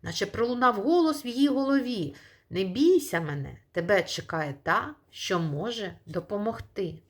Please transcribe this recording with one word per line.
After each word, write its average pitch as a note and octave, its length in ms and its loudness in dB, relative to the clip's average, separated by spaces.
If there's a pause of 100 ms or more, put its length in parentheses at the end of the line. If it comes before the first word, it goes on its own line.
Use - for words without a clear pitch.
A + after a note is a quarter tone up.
наче E3 240 -4
пролунав A#3+ 480 0
голос D4+ 500 2
в - 20 -8
її B3+ 220 4
голові. C4 640 0 (360)
«Не F#3+ 140 -2
бійся C#4 560 4
мене, C#3+ 360 -6 (160)
тебе F3+ 300 2
чекає D3+ 600 -6
та, A#3+ 320 0 (160)
що - 280 -2
може F3 560 -4 (120)
допомогти». F#3+ 920 -6 (120)